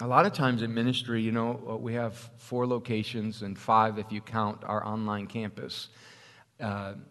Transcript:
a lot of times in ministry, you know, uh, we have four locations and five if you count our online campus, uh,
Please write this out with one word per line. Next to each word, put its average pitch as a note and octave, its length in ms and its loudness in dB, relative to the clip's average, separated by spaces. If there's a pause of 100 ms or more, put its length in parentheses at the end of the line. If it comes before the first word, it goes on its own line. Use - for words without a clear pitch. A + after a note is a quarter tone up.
a A#2 60 -4
lot C3+ 200 8
of G3+ 60 2
times B2+ 300 2
in A#2 120 -2
ministry, A#2+ 480 2
you A2 100 2
know, A#2 280 0 (100)
uh, A2+ 60 -4
we A2+ 180 -4
have A#2 220 -2 (220)
four B2 280 -2
locations A2 760 -2
and G2 140 -6
five A2 420 6
if G#2 120 -6
you G#2 100 -6
count G#2+ 440 -2
our G#2 200 -2
online G#2 440 -2
campus, G2+ 600 -8 (720)
uh, G2+ 340 -6 (160)